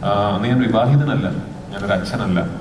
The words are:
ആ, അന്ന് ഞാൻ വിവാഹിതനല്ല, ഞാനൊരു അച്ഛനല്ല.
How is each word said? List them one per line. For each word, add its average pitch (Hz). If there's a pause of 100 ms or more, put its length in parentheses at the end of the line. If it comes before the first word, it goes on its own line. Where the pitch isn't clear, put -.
ആ, 101 (240)
അന്ന് 104
ഞാൻ 127
വിവാഹിതനല്ല, 117 (460)
ഞാനൊരു 101
അച്ഛനല്ല. 92 (220)